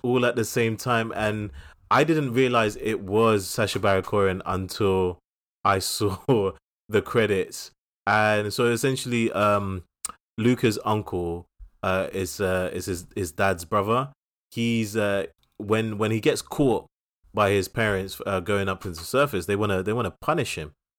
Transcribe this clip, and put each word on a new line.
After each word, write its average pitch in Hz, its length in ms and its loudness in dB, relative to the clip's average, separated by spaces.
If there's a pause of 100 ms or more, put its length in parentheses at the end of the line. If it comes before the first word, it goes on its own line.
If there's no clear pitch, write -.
all 123 220 2
at 120 100 2
the 117 100 0
same 113 320 -2
time. 113 380 -2
And 107 360 -2 (380)
I 131 140 6
didn't 151 300 2
realize 120 440 4
it 107 240 -4
was 104 460 4
Sacha 101 320 -2
Baron 95 240 2
Cohen 95 420 0
until 92 760 0 (440)
I 98 160 4
<laughs> - 0 -
saw 98 720 0 (380)
the 104 120 4
credits. 104 680 0 (340)
And 107 480 2
so 120 140 2
essentially, 120 640 0
um, 101 520 0 (540)
Luca's 113 480 2
uncle, 90 600 -4 (380)
uh, 92 300 0
is, 92 260 -4
uh, 92 340 0
is 90 120 -6
his, 90 200 -6 (100)
his 92 160 -4
dad's 95 340 0
brother. 110 440 0 (420)
He's, 113 440 -2
uh, 101 320 0 (300)
when, 110 400 -2
when 107 140 0
he 113 80 0
gets 143 220 0
caught 120 440 0 (480)
by 104 180 4
his 98 160 2
parents, 98 580 -2
uh, 98 140 0
going 98 300 0
up 95 160 -6
into 85 140 -10
the 85 60 -14
surface, 127 400 0
they 101 100 0
wanna, 101 280 0
they 104 100 -2
wanna 110 280 -4
punish 151 360 -2
him, 76 140 -10 (280)